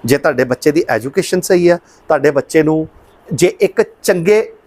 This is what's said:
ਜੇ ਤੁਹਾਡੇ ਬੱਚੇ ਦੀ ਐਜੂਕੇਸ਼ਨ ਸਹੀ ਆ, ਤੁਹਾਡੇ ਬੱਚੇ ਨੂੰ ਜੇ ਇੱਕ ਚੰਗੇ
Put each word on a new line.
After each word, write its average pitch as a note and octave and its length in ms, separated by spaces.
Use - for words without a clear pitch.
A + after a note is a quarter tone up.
ਜੇ C3 120
ਤੁਹਾਡੇ C3+ 260
ਬੱਚੇ B2+ 280
ਦੀ D#3+ 180
ਐਜੂਕੇਸ਼ਨ C#3 520
ਸਹੀ F3 260
ਆ, E3+ 100
ਤੁਹਾਡੇ D3 540
ਬੱਚੇ C#3+ 320
ਨੂੰ D#3 240
ਜੇ E3+ 140
ਇੱਕ G3 340
ਚੰਗੇ G#3 500